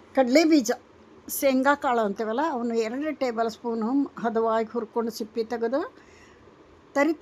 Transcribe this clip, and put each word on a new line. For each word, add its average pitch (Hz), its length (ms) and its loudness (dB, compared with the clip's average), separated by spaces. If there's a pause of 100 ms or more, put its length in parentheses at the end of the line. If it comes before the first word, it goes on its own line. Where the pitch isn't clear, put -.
(160)
ಕಡಲೆ 262 340 6
ಬೀಜ, 269 200 4 (680)
ಶೇಂಗಾ 269 340 2 (100)
ಕಾಳು 240 260 2
ಅಂತೀವಲ್ಲ, 220 340 -4 (120)
ಅವನು 233 200 -4 (120)
ಎರಡು 277 240 -4 (120)
ಟೇಬಲ್ 233 340 -2
ಸ್ಪೂನು 226 340 -4 (320)
ಹದವಾಗಿ 226 520 0
ಹುರ್ಕೊಂಡು 226 440 -4
ಸಿಪ್ಪೆ 226 240 -6 (100)
ತೆಗೆದು 233 280 -2 (1120)
ತರಿ 294 280 2